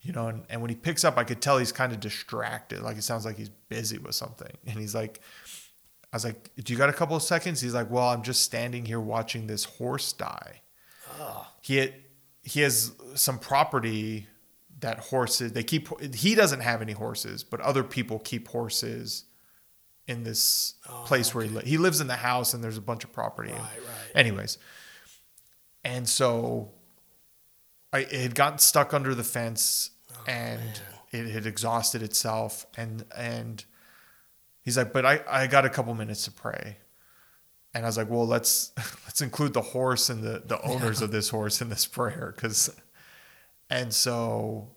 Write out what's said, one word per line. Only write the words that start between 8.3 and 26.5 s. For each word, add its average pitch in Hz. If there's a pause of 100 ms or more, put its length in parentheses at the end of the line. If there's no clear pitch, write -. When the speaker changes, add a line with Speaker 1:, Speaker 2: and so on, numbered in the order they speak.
Speaker 1:
standing 120
here 113
watching 113
this 107
horse 127
die." - (580)
Speaker 2:
Oh. - (140)
Speaker 1:
He 135
had, 135 (480)
he -
has 120 (220)
some 131
property 110 (540)
that 117
horses, 120
they 120
keep, - (260)
he 170
doesn't 151
have 117
any 110
horses, 104
but -
other 135
people 117
keep -
horses 117 (840)
in 120
this - (140)
Speaker 2:
Oh, 123
Speaker 1:
place 127
where 113
he 107
Speaker 2:
okay. 110
Speaker 1:
li-, 127
he 156
lives 165
in 147
the 123
house 123
and 117
there's 110
a -
bunch 113
of -
property. 110
Speaker 2:
Right, 113 (180)
Speaker 1:
And -
Speaker 2:
right. - (220)
Speaker 1:
anyways. 107 (1300)
And 123
so 117 (1200)